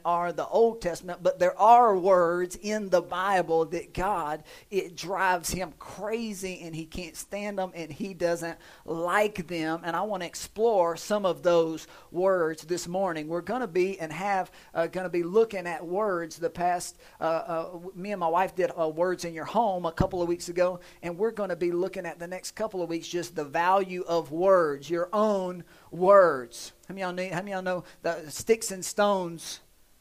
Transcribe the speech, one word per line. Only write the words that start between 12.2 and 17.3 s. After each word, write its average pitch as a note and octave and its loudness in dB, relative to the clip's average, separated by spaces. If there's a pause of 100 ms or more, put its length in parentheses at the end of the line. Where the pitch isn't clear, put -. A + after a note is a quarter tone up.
this E3+ -4
morning. F3 -2
We're E3+ -4
gonna A#3 -4
be F#3 0
and D#3 -8
have, F#3+ -2 (240)
uh, E3 0
gonna F3+ -6
be F3 0
looking G3 2
at E3+ -6
words. F3 -2
The E3 -4
past, F3 -2 (220)
uh, - -6
uh, E3 -2